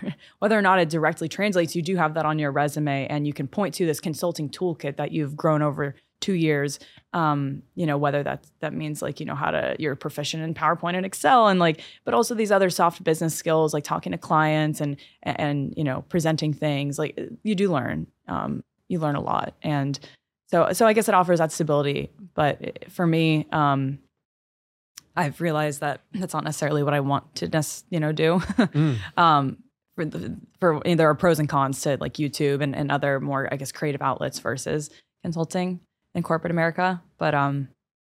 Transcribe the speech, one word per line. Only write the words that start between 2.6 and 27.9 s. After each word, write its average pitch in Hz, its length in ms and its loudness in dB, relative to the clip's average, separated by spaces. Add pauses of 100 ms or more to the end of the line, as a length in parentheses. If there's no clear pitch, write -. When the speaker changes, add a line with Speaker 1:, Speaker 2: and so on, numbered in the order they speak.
Speaker 1:
and 147 200 -2
you 143 60 -4
can 143 140 -6
point 190 280 -4
to 180 100 -2
this 151 140 0
consulting 165 500 -4
toolkit 156 480 -4
that 147 140 -6
you've 151 260 -4
grown 156 240 2
over 147 340 -2 (240)
two 202 140 -2
years. 147 460 0 (340)
Um, 143 500 0 (120)
you 175 100 -2
know, 147 120 2
whether 143 260 0
that, 135 220 -6 (160)
that 156 120 -6
means, 156 280 -6
like, - 180 -4
you 156 60 -10
know, 143 100 -8
how 143 160 -2
to, - 280 -2
you're 143 160 -2
proficient 151 480 -6
in 165 100 -4
PowerPoint 170 420 0
and 185 100 -4
Excel, 226 420 6
and, 185 120 6
like, 165 220 4 (240)
but 233 80 -2
also 233 220 2
these 214 160 0
other 196 180 6
soft 170 340 0
business 160 320 0
skills, 160 380 2
like 147 100 -4
talking 165 300 -4
to 170 40 -4
clients 156 640 2
and, 143 160 -2 (260)
and, 147 520 -2
you 165 80 -4
know, 135 260 -2
presenting 156 440 0
things. 143 440 -2
Like, 156 220 -4 (240)
you 214 120 0
do 196 160 2
learn, 160 360 -2 (200)
um, - 360 -4 (240)
you 180 120 -4
learn 147 160 0
a - 60 -4
lot. - 320 -4 (100)
And 143 360 -2 (500)
so, 175 240 4
so 226 120 4
I 214 80 6
guess 214 160 2
it 202 60 4
offers 175 240 4
that 160 120 2
stability. 143 600 0 (240)
But - 560 -2
for 175 160 -2
me, 160 440 2
um, 139 480 0 (1160)
I've 156 260 -2
realized 151 400 -2
that 147 200 -4 (120)
that's 180 200 -6
not 151 120 -4
necessarily 151 380 0
what 147 100 2
I 147 80 2
want 139 340 -2
to 170 140 -6
nec-, - 400 -2
you 165 100 -2